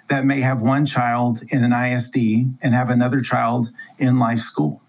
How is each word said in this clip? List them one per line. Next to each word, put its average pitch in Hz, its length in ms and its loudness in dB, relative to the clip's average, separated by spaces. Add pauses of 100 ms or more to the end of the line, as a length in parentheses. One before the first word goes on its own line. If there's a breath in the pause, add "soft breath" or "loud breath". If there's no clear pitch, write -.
that 139 160 0
may 139 160 0
have 127 200 0
one 135 240 2
child 120 640 0
in 131 140 2
an 120 80 2
I 123 200 0
S 123 180 -4
D 120 400 0 (120)
and 131 120 0
have 123 160 0
another 123 320 2
child 117 500 -2 (260 loud breath)
in 127 220 2
Life 113 200 0
School. 76 500 -4